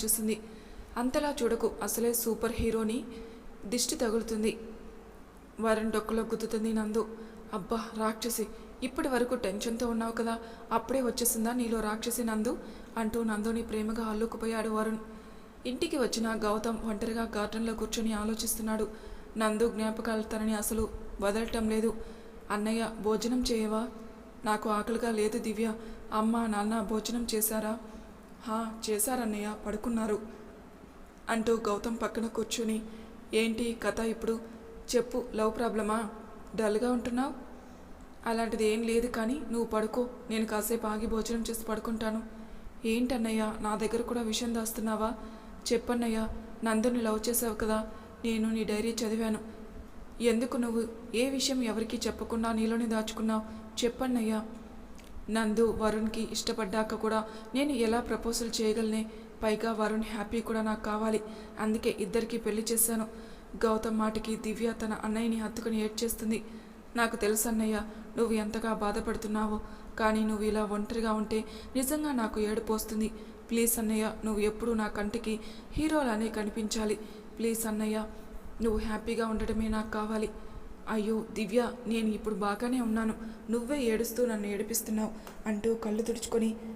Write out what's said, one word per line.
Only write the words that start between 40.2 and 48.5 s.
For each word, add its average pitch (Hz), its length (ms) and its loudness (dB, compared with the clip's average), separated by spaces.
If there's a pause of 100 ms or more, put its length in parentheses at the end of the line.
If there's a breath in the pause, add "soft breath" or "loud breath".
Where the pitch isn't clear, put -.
నేను 220 160 2
కాసేపు 220 400 0
ఆగి 214 200 0
భోజనం 220 440 0
చేసి 226 140 -4
పడుకుంటాను." 220 580 -2 (600 loud breath)
"ఏంటన్నయ్య, 226 760 2
నా 214 140 2
దగ్గర 220 280 0
కూడా 240 180 0
విషయం 226 340 0
దాస్తున్నావా? 220 580 0 (600 loud breath)
చెప్పన్నయ్య, 226 560 2 (360)
నందుని 226 380 4
లవ్ 220 260 2
చేసావు 233 260 2
కదా, 220 320 0 (380 loud breath)
నేను 220 260 2